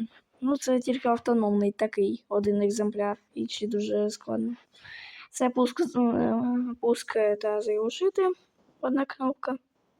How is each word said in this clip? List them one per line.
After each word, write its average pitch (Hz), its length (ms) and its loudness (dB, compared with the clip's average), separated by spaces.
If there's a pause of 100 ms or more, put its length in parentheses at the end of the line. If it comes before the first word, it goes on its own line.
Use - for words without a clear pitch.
(420)
ну, 269 160 0
це 254 220 2
тільки 254 280 -2
автономний 220 640 2
такий 214 580 -2
один 202 320 2
екземпляр. 208 560 0 (160)
І 233 140 -4
ще - 200 -6
дуже 208 420 0
складно. 226 460 -4 (760)
Це 254 180 0
пуск 247 320 0
з, 320 140 -2
е, 240 580 2 (300)
Пуск, - 340 0
е, 214 200 4
та 208 260 -2
заглушити. 247 720 0 (500)
Одна 269 240 0
кнопка. 262 520 -4 (420)